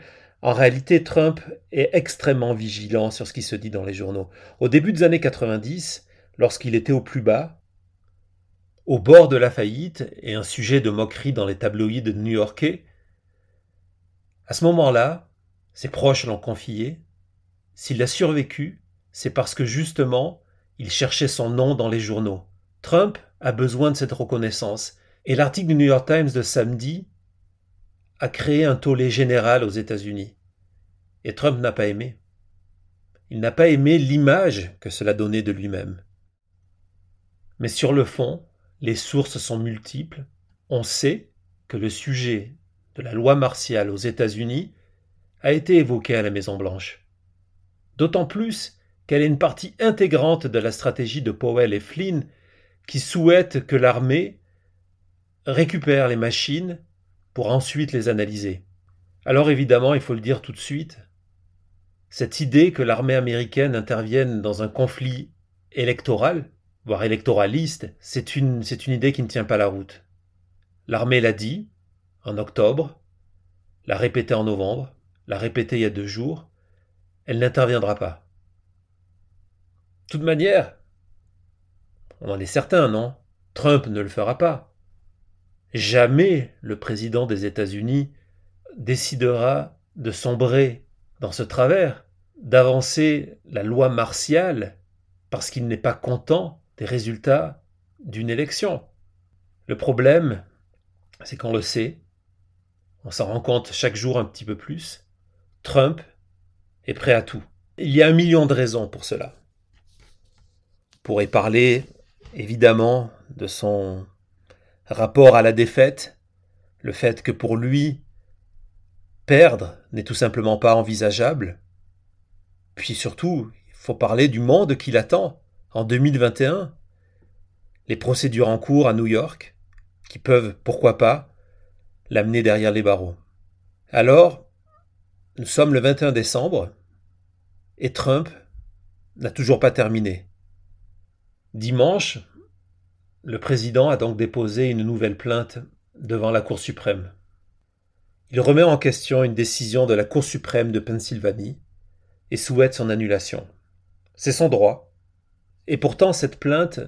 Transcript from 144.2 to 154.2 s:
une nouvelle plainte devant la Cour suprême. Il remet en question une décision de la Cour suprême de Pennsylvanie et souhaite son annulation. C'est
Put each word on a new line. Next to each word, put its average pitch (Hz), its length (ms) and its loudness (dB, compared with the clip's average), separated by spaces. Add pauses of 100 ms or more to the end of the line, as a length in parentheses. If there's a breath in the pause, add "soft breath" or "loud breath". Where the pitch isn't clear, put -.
une 113 120 -2
nouvelle 110 340 -2
plainte 117 420 -6 (400)
devant 110 320 -4
la 110 100 2
Cour 104 180 -6
suprême. 95 540 -8 (1160)
Il 123 100 0
remet 143 220 6
en 156 160 6
question 131 460 0
une 117 100 -2
décision 117 520 -2
de 117 80 2
la 104 100 2
Cour 139 200 0
suprême 117 480 -4
de 107 60 -2
Pennsylvanie 107 800 -6 (720)
et 110 60 -4
souhaite 127 380 2
son 117 140 -4
annulation. 104 580 -4 (680)
C'est - 180 -4